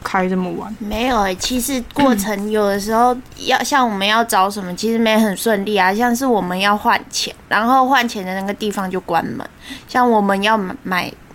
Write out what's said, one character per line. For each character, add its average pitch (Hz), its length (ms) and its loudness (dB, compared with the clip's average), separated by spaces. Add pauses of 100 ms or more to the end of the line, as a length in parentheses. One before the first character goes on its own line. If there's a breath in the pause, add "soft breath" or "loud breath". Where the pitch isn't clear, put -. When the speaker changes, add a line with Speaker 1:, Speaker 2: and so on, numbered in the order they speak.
Speaker 1:
开 185 240 -2
这 185 80 -2
么 180 180 -2
晚。 185 260 -10
Speaker 2:
没 214 260 -4
有 254 140 0
欸， 190 160 0
其 247 260 -4
实 262 180 -4 (140)
过 269 220 4
程 202 340 -4
有 214 160 2
的 202 140 0
时 208 160 -4
候 247 200 4 (300)
要， 254 160 2
Speaker 1:
<clears throat> - 20 -
Speaker 2:
像 254 240 2
我 214 80 -2
们 196 120 0
要 220 160 2
找 202 260 2
什 208 140 -6
么， 180 120 -8
其 214 160 -2
实 226 60 0
没 220 180 4
很 214 220 2
顺 208 260 0
利 208 140 0
啊。 185 160 4
像 240 220 2
是 262 100 -4
我 233 160 2
们 180 180 -4
要 202 160 4
换 208 240 2 (120)
钱， - 200 -6 (160)
然 202 200 0
后 262 200 4
换 247 220 2
钱 202 160 -8
的 185 160 -6
那 196 60 -4
个 202 40 -4
地 202 200 -4
方 190 180 -4
就 185 120 -4
关 - 220 -2
门。 - 240 -8 (400 loud breath)
像 247 220 2
我 220 100 4
们 196 220 2
要 220 160 2
买， 185 240 -4
买， 180 320 -4 (220)